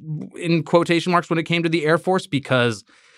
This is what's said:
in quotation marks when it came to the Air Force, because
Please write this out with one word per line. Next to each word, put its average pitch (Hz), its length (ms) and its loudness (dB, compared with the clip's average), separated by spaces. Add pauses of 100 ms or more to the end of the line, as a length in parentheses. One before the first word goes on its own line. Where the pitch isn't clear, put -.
(360)
in 170 280 0
quotation 170 480 2
marks 170 180 0
when 165 100 -2
it 165 40 -2
came 170 200 0
to 165 60 0
the 160 160 0
Air 160 120 4
Force, 185 300 -2
because 123 560 0 (340)